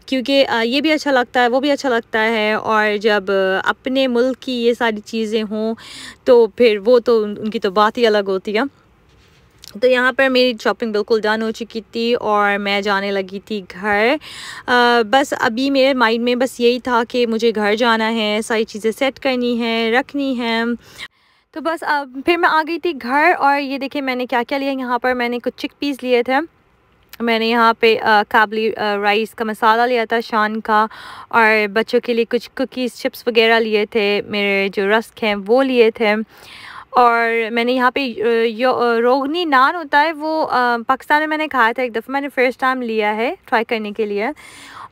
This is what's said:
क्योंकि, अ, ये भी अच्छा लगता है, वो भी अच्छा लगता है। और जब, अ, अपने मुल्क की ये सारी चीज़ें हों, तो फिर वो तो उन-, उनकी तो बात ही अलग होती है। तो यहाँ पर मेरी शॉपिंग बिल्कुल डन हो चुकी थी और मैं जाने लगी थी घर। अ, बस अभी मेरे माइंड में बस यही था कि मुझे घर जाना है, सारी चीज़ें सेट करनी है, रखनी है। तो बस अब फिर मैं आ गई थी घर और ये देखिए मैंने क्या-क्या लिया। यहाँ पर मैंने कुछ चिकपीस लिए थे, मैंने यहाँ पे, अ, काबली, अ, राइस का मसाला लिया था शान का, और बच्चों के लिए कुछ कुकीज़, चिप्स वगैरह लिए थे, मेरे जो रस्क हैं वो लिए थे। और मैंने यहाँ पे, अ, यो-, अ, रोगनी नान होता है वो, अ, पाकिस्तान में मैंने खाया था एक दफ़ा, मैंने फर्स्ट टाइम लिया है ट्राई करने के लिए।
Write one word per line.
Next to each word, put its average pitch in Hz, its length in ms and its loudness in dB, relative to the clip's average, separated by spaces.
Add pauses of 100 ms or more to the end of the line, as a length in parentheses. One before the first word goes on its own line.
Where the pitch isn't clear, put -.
क्योंकि, 269 340 2
अ, 233 180 -2
ये 240 200 0
भी 302 100 0
अच्छा 302 200 0
लगता 254 300 0
है, 247 80 4
वो 247 120 0
भी 285 100 0
अच्छा 277 180 -2
लगता 233 320 -2
है। 220 380 0
और 214 380 0
जब, 202 340 0
अ, 190 380 0
अपने 262 380 -2
मुल्क 247 360 0
की 262 100 -8
ये 240 220 0
सारी 226 260 -2
चीज़ें 220 420 -4
हों, 220 320 -4 (520)
तो 240 320 6
फिर 220 200 4
वो 233 220 4
तो 226 240 2
उन-, 208 140 -8
उनकी 214 200 -6
तो 208 120 -2
बात 208 280 2
ही 240 60 2
अलग 208 220 2
होती 196 260 -4
है। 240 280 -4 (1000)
तो 254 60 4
यहाँ 254 240 2
पर 269 160 2
मेरी 254 300 2
शॉपिंग 220 340 -2
बिल्कुल 208 280 0
डन 214 220 -2
हो 220 80 -4
चुकी 226 300 -10
थी 233 340 -4
और 208 440 0
मैं 202 240 -2
जाने 202 280 -2
लगी 196 280 -4
थी 208 220 -8
घर। 208 580 0 (500)
अ, 240 340 4
बस 254 300 2
अभी 262 380 -2
मेरे 269 240 4
माइंड 233 300 0
में 247 140 0
बस 254 220 -2
यही 240 200 2
था 240 240 0
कि 240 220 0
मुझे 226 260 0
घर 208 220 0
जाना 226 300 2
है, 220 380 -2
सारी 220 220 -2
चीज़ें 214 280 -4
सेट 269 260 -2
करनी 247 380 -2
है, 226 360 -2
रखनी 269 420 -2
है। 233 400 -2 (800)
तो 311 60 -10
बस 320 220 -4
अब 277 440 -4
फिर 339 120 2
मैं 349 100 2
आ 311 140 2
गई 320 160 -6
थी 349 140 -4
घर 285 400 2
और 285 260 2
ये 277 200 -4
देखिए 277 240 -6
मैंने 254 240 -4
क्या-क्या 240 320 -2
लिया। 277 140 -2
यहाँ 254 260 -2
पर 254 160 0
मैंने 240 240 -2
कुछ 233 200 -6
चिकपीस 285 440 -6
लिए 247 200 2
थे, 262 180 0 (840)
मैंने 226 260 0
यहाँ 233 320 4
पे, 226 160 4
अ, 214 260 2
काबली, 220 460 0
अ, 202 100 -4
राइस 208 560 -2
का 233 100 -6
मसाला 220 420 2
लिया 240 200 0
था 233 140 -2
शान 220 400 -2
का, 214 240 2 (480)
और 220 360 4
बच्चों 226 320 0
के 247 140 -2
लिए 233 100 0
कुछ 233 220 -4
कुकीज़, 254 460 -6
चिप्स - 360 -8
वगैरह 226 300 4
लिए 214 280 0
थे, 202 360 0
मेरे 202 460 -2
जो 196 200 -2
रस्क 220 340 -2
हैं 214 120 0
वो 208 280 2
लिए 247 280 4
थे। 214 320 0 (680)
और 233 600 2
मैंने 240 200 0
यहाँ 254 180 2
पे, 269 220 -2
अ, 214 160 -2 (180)
यो-, 240 280 0
अ, 240 220 0
रोगनी 269 480 0
नान 285 300 4
होता 302 240 -2
है 311 140 2
वो, 311 300 -2
अ, 240 360 0
पाकिस्तान 269 420 0
में 311 60 -2
मैंने 311 220 -4
खाया 233 240 2
था 247 100 -4
एक 247 100 -4
दफ़ा, 226 200 -6
मैंने 277 160 -4
फर्स्ट 254 320 -2
टाइम 262 220 -2
लिया 220 280 -2
है 226 260 -2 (120)
ट्राई 233 160 0
करने 220 280 -6
के 214 140 -4
लिए। 208 260 -4 (600)